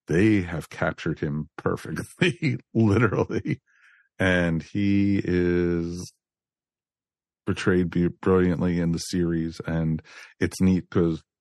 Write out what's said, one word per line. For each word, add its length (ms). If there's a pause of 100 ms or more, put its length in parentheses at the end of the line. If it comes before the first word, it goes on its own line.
they 340
have 280
captured 500
him 360
perfectly, 1080
<laughs> 80
literally. 880 (560)
And 460
he 600
is 920 (1300)
portrayed 460
bu-, 180 (120)
brilliantly 580
in 120
the 80
series. 680
And 340 (380)
it's 220
neat 280
'cause 340 (180)